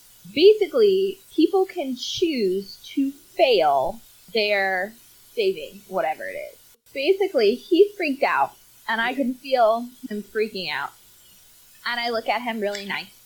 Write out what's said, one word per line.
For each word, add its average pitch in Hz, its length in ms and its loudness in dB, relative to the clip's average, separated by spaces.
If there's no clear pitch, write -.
Basically, 277 840 4
people 381 320 2
can 277 300 -6
choose 208 800 -4
to 277 240 -2
fail 180 920 2
their 202 600 0
saving, 185 540 -4
whatever 165 380 -4
it 92 100 -10
is. - 220 -14
Basically, 277 600 2
he 370 400 2
freaked 285 280 -4
out, 139 300 0
and 220 100 -2
I 240 140 -2
can 254 200 -2
feel 240 540 0
him 208 120 -8
freaking 202 500 -6
out. 139 200 -6
And 240 140 -6
I 240 100 -4
look 226 180 -4
at 220 140 0
him 226 180 -6
really 202 260 -4
nice, 175 240 -8